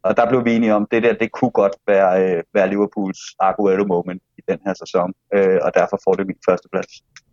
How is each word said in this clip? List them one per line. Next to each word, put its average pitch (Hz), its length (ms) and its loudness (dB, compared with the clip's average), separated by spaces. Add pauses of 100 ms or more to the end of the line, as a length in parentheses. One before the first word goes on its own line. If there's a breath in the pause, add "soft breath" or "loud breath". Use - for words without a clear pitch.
Og 104 140 2
der 117 120 2
blev 127 160 0
vi 117 100 2
enige 113 200 2
om, 104 160 0
det 117 120 0
der, 117 100 4
det 110 180 -4
kunne 127 200 -4
godt 98 200 2 (160)
være, 95 360 4 (120)
øh, 82 80 -4 (100)
være 98 160 2
Liverpools 101 500 -4 (200)
Aguero-moment 95 840 0 (160)
i - 120 -20
den 98 160 -2
her 95 80 -4
sæson, 90 400 -4 (200)
øh, 95 280 2
og 71 140 -2
derfor 92 280 0
får 95 100 2
det 95 140 -4
min 92 80 -8 (140)
førsteplads. - 380 -4 (460)